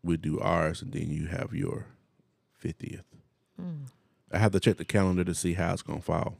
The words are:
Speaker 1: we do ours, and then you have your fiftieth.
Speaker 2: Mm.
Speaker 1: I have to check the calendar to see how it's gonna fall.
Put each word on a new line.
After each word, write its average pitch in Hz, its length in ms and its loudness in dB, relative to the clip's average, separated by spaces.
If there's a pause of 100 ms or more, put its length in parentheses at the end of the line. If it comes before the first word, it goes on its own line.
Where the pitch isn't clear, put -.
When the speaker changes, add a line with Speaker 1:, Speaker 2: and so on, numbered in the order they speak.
Speaker 1:
we 85 140 2
do 78 240 -2
ours, 85 420 2
and - 100 -10
then 78 180 -4
you 78 160 -2
have - 280 -6
your - 320 -4 (680)
fiftieth. - 480 -8 (560)
Speaker 2:
Mm. 156 280 -8 (440)
Speaker 1:
I 87 60 0
have 104 140 6
to 98 80 4
check 107 160 4
the - 80 -6
calendar 92 400 4
to 90 100 0
see 87 200 0
how 90 180 0
it's - 100 -4
gonna - 180 -6
fall. 85 400 -2